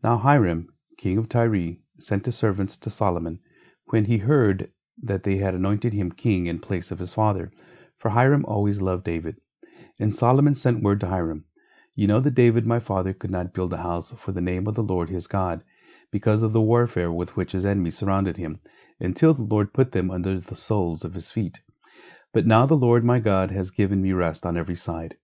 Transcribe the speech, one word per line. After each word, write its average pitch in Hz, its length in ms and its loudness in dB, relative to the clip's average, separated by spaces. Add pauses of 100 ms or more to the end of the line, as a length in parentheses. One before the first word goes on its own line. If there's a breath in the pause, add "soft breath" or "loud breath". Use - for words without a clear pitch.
Now 117 140 2
Hiram, 104 540 2 (280)
king 98 200 -2
of 113 100 -2
Tyre, 104 480 0 (240)
sent 101 260 -4
his 123 120 -6
servants 98 400 -2
to - 120 -10
Solomon 85 500 -4 (480 soft breath)
when 110 180 2
he 113 140 0
heard 107 520 0 (320)
that 98 200 -4
they 98 120 0
had 95 180 -2
anointed 101 380 0
him 98 180 -2
king 92 360 0
in 82 140 -4
place 87 300 -6
of 90 100 -8
his 92 140 -8
father, 98 380 -2 (460 loud breath)
for - 100 -4
Hiram 131 380 4
always 101 360 0
loved 92 220 -2
David. 82 380 -6 (580 loud breath)
And 107 160 0
Solomon 135 400 4
sent 120 280 0
word 101 180 2
to 95 60 -2
Hiram, 82 360 -4 (520 soft breath)
"You 101 120 2
know 107 140 4
that 131 120 0
David 120 320 4
my 117 140 0
father 95 320 -2
could 92 180 -8
not 90 240 -4
build 90 200 -2
a 85 100 -8
house 87 300 -6
for - 180 -10
the 92 80 -4
name 90 300 -2
of 107 60 -4
the 113 80 -2
Lord 90 260 -2
his 90 180 -6
God, 90 380 -2 (460 soft breath)
because 107 320 2
of 110 100 0
the 110 80 4
warfare 110 500 2
with 87 240 -4
which 95 160 -2
his 92 140 -2
enemies 98 320 0
surrounded 95 400 0
him, 85 240 -8 (400 soft breath)
until 95 320 2
the 131 100 -2
Lord 107 300 0
put 131 180 2
them 92 200 0
under 92 280 -2
the - 160 -12
soles 87 480 -2
of 90 100 -8
his 92 160 -10
feet. 101 320 -6 (680 loud breath)
But 104 160 2
now 113 180 6
the 151 120 4
Lord 120 260 4
my 123 160 4
God 95 320 0
has 92 200 -4
given 98 300 0
me 95 120 0
rest 85 320 -2
on 85 100 -2
every 85 200 -4
side. 82 480 -8